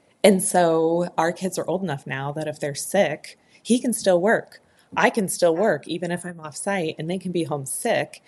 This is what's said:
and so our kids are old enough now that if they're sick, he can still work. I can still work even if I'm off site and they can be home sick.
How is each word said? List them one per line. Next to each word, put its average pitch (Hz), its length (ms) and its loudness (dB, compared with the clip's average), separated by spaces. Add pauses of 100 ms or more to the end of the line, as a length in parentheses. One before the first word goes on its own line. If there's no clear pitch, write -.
(240)
and 190 200 6
so 170 760 2
our 165 140 2
kids 180 260 -6
are 165 100 -6
old 185 140 -2
enough 175 240 -6
now 139 260 -6
that 151 160 -8
if 147 120 -10
they're 143 160 -6
sick, - 640 -2 (240)
he 240 160 2
can 247 120 -2
still 180 300 2
work. - 400 0 (340)
I 190 140 4
can 202 180 -2
still 165 280 2
work 175 320 0
even 175 240 -6
if 175 160 -6
I'm 175 120 -12
off 156 160 -14
site 185 440 -4
and 160 100 -6
they 185 80 -4
can 185 140 -8
be 170 140 -2
home 143 200 -4
sick. 151 640 -4